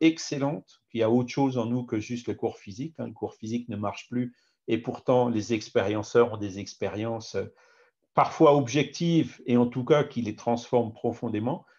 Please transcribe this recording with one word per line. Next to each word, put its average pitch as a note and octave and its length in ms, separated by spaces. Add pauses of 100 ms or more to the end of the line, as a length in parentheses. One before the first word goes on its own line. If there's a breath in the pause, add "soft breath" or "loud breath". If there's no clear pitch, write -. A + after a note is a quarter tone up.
excellentes D#3+ 880
qu'il A2+ 120
y - 20
a A2 60
autre B2 200
chose C3 300
en A2+ 80
nous B2 160
que A2+ 160
juste A#2+ 280
le G#2 60
cours A2 240
physique, B2 420
hein. A#2 80
Le A2 60
cours - 220
physique A#2 340
ne G#2 60
marche G2+ 340
plus B2 260 (320 loud breath)
et A#2 120
pourtant B2 500
les A2 240
expérienceurs G#2+ 800
ont G#2+ 40
des G2 200
expériences, G#2+ 760
euh, G2 100 (720 soft breath)
parfois D3 400
objectives D3 920
et A#2+ 120
en A#2+ 100
tout B2 180
cas D3 180
qui C#3+ 180
les G#2+ 140
transforment A#2 580
profondément. A#2 720 (140 soft breath)